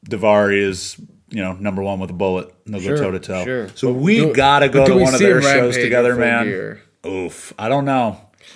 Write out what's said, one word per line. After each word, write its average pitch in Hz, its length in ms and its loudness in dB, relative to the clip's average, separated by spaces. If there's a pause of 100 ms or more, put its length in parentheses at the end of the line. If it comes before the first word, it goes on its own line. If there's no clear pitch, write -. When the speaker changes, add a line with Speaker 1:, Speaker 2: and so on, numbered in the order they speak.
Speaker 1:
Daivari 104 540 2
is, 95 340 -4 (340)
you 110 120 -8
know, 92 120 -6
number 98 280 -6
one 98 180 -6
with 92 120 -8
a - 20 -12
bullet. 92 400 -4 (140)
They'll 104 120 -8
Speaker 2:
Sure, 101 180 -4
Speaker 1:
go 147 60 -2
toe-to-toe. 92 400 -6
Speaker 2:
sure. 117 320 -6
Speaker 1:
So 127 160 -2
Speaker 2:
But 127 80 -4
Speaker 1:
we 185 180 2
Speaker 2:
do, 151 160 0
Speaker 1:
gotta 139 340 4
Speaker 2:
but 127 60 -2
Speaker 1:
go 135 120 6
Speaker 2:
do 135 60 6
Speaker 1:
to 127 60 6
Speaker 2:
we - 60 6
Speaker 1:
one 127 120 2
of 127 40 0
Speaker 2:
see 202 60 4
Speaker 1:
their 190 120 4
Speaker 2:
him - 60 2
Speaker 1:
shows 127 320 2
Speaker 2:
Rampage 123 80 0
Speaker 1:
together, 120 280 2
Speaker 2:
in 123 60 0
Full 120 80 0
Speaker 1:
man. 117 200 0
Speaker 2:
Gear? 104 360 -8 (260)
Speaker 1:
Oof. 92 500 -10
I 107 120 -6
don't 139 160 -2
know. 123 320 -2 (380)